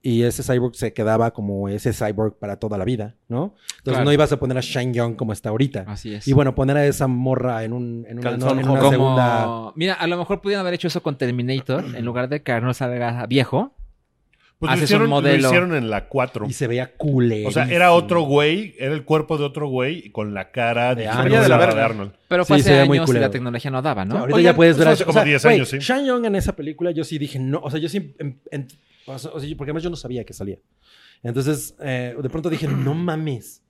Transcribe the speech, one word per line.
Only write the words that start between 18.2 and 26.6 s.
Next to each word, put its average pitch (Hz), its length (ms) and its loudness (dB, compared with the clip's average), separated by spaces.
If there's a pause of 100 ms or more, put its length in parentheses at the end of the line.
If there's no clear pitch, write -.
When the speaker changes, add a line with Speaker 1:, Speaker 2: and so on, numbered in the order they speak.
Speaker 4:
güey, 151 560 0
era 135 160 -4
el 147 100 -8
cuerpo 156 340 0
de 143 60 -2
otro 147 220 -6
güey 131 460 -4
con 107 220 -6
la 95 180 -10
cara 120 420 0
Speaker 1:
De 117 80 -4
Speaker 4:
de 107 60 -6
Speaker 1:
Arnold. 123 160 0
Speaker 3:
Salía 135 180 6
de - 60 6
la 127 100 6
verga. 113 260 4
Speaker 4:
Arnold. 104 280 -4 (160)
Speaker 2:
Pero 180 160 2
Speaker 1:
Sí, - 40 -4
Speaker 2:
fue 147 100 6
Speaker 1:
se 135 40 6
Speaker 2:
hace 151 120 4
Speaker 1:
veía 139 120 8
muy 139 120 4
Speaker 2:
años - 80 2
y 135 40 2
Speaker 1:
culero. 117 160 4
Speaker 2:
la 101 60 0
tecnología 123 400 -6
no 131 100 -2
daba, 104 220 -2
¿no? 98 100 -4
Speaker 1:
Sí, - 60 0
ahorita 131 160 0
Speaker 4:
Oigan, 175 160 8
Speaker 1:
ya - 40 2
puedes 165 220 6
ver 160 80 6
Speaker 4:
pues, 156 80 8
hace 139 80 0
Speaker 1:
a, 165 40 2
Speaker 4:
como 170 120 4
Speaker 1:
o - 20 8
sea, 202 40 4
Speaker 4:
diez 143 180 2
Speaker 1:
güey, 202 140 6
Speaker 4:
años, 131 120 0
sí. 139 120 -6
Speaker 1:
Sean 262 260 0
Young 247 200 0
en 202 100 0
esa 190 180 -2
película, 160 380 -6